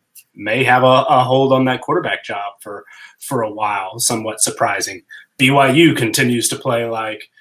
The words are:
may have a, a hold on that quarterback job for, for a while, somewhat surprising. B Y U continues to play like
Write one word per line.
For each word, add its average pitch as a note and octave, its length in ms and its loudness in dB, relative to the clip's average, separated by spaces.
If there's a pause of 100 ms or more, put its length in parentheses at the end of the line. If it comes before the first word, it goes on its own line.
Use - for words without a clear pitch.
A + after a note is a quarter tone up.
(340)
may G#2+ 300 -4
have B2+ 180 4
a, C3 260 6
a C3 160 4
hold C3 300 2
on C3 100 4
that B2+ 160 0
quarterback C#3+ 440 -4
job G2+ 360 -10
for, G#2 240 -16 (340)
for C3 220 -6
a A2 100 -4
while, G#2 500 -6
somewhat A2 420 -4
surprising. G2 600 -4 (360)
B C3 120 4
Y C#3 200 4
U D#3 240 6
continues A#2+ 560 -2
to - 60 -8
play A#2 280 -4
like A2+ 460 -8 (100)